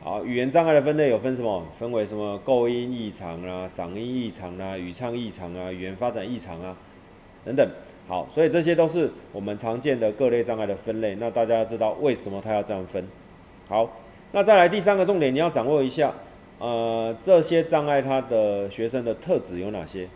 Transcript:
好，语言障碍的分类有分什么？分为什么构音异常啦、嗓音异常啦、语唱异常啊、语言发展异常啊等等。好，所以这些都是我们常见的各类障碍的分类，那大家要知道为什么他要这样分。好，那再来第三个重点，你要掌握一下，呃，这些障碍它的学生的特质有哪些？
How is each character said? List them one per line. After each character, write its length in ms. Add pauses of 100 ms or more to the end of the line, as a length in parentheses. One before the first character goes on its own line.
好， 220
语 100
言 160
障 160
碍 60
的 80
分 160
类 120
有 80
分 180
什 60
么？ 240 (140)
分 120
为 140
什 120
么 220
构 280
音 240
异 180
常 360
啦、 280
嗓 200
音 220
异 160
常 260
啦、 200
语 140
唱 240
异 140
常 240
啊、 180
语 100
言 140
发 160
展 180
异 100
常 220
啊 140 (680)
等 100
等。 140 (380)
好， 260
所 100
以 60
这 120
些 140
都 120
是 240 (200)
我 80
们 180
常 220
见 180
的 140
各 180
类 140
障 140
碍 80
的 100
分 260
类， 140
那 140
大 160
家 140
要 40
知 140
道 140 (100)
为 140
什 160
么 100
他 100
要 100
这 120
样 120
分。 200 (640)
好， 200 (420)
那 120
再 120
来 120
第 120
三 180
个 80
重 140
点， 140
你 40
要 120
掌 180
握 140
一 60
下， 260 (460)
呃， 640
这 200
些 220
障 240
碍 140
它 180
的 500
学 200
生 160
的 80
特 260
质 200
有 120
哪 140
些？ 300